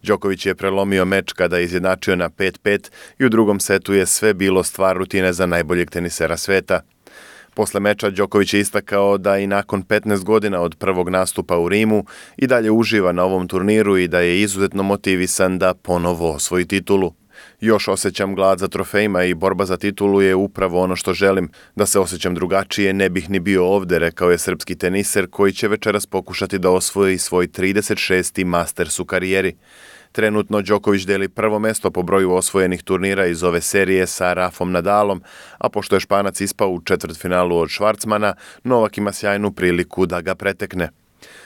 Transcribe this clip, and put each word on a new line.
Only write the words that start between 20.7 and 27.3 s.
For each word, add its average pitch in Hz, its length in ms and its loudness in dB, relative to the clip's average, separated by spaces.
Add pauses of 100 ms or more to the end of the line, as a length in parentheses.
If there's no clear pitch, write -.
ono 92 160 0
što 92 160 -4
želim. 95 360 2 (280)
Da 101 100 2
se 101 140 2
osjećam 90 340 -2
drugačije, 95 580 0
ne 98 160 2
bih 87 220 -4
ni 98 100 0
bio 92 260 2
ovde”, 92 320 2
rekao 85 320 0
je 87 80 4
srpski 90 360 -6
teniser 92 560 -2
koji 98 220 2
će 107 160 -4
večeras 104 380 -2
pokušati 95 520 -4
da 90 120 2
osvoji 92 480 2
svoj 90 280 0